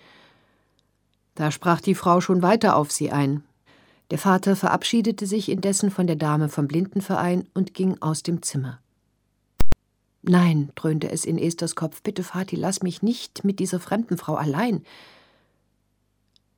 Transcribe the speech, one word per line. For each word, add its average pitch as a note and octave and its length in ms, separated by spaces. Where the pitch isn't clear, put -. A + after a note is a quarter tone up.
Da D3+ 160
sprach E3+ 300
die G3 140
Frau F3+ 260
schon F#3 220
weiter G3+ 340
auf D3 160
sie - 180
ein. C#3+ 340
Der D#3+ 80
Vater F#3+ 380
verabschiedete G#3 680
sich G#3 220
indessen G3 420
von F#3 160
der E3 100
Dame D3+ 320
vom D3 200
Blindenverein F3+ 840
und F#3+ 200
ging F#3+ 260
aus D#3 220
dem E3+ 180
Zimmer. C3 400
„Nein“, E3+ 520
dröhnte D#3+ 360
es - 140
in E3 140
Esthers E3+ 360
Kopf, - 280
„bitte, G3+ 200
Vati, F3+ 340
lass F3+ 260
mich F3+ 200
nicht - 420
mit G3 140
dieser F#3 220
fremden G#3 360
Frau D#3 180
allein.“ E3 500